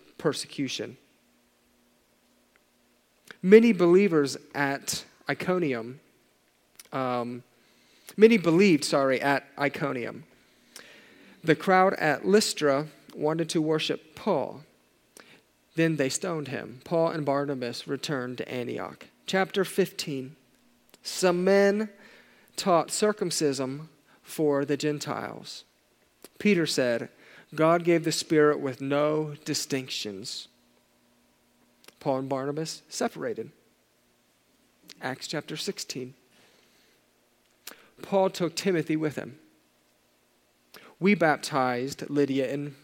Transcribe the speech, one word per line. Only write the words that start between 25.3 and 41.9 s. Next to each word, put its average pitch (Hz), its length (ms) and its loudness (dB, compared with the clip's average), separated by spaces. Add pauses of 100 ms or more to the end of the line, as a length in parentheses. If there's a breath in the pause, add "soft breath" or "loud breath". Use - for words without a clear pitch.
Peter 180 260 2
said, 120 420 -2 (460 loud breath)
"God 165 300 2
gave 170 180 4
the 156 80 -2
Spirit 151 480 2
with 135 220 -6
no 147 640 -2
distinctions." 127 1040 -8 (1500)
Paul 135 180 -2
and 135 100 -8
Barnabas 143 600 -6
separated. 139 640 -8 (1500)
Acts 131 280 -10
chapter 156 280 -8
sixteen. 131 580 -10 (1900 loud breath)
Paul 190 260 0
took 170 280 -6
Timothy 160 400 -2
with 156 180 -4
him. - 240 -12 (1600 loud breath)
We 196 160 4
baptized 135 960 0